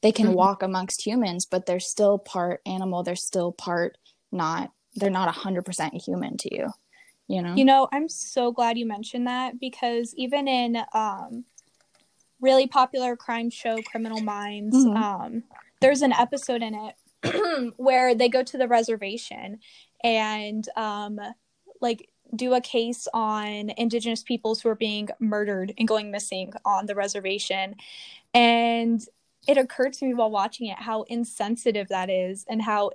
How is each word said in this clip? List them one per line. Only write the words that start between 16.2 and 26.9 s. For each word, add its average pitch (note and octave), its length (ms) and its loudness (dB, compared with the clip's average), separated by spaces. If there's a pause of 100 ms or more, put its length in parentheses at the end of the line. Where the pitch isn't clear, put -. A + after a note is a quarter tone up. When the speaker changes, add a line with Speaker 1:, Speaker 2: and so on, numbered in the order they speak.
Speaker 3:
in A3 100 -6
it B3 1000 -4
<clears throat> - 40 -20
where B3+ 380 4
they B3 140 4
go B3+ 140 2
to B3 140 -8
the B3+ 120 2
reservation A3 920 -2 (460)
and, G#3+ 600 0 (120)
um, G#3 420 -6 (640)
like, A#3 280 -2 (240)
do B3 200 0
a B3+ 80 4
case A#3 520 -2
on G#3 640 -2
Indigenous A3+ 480 -2
peoples A3+ 380 -2
who A#3 80 2
are G#3+ 60 0
being G#3 340 -4 (100)
murdered G#3 580 -2
and A3+ 80 2
going G#3+ 260 2
missing G3 420 -6 (100)
on G3+ 220 2
the G3+ 100 -4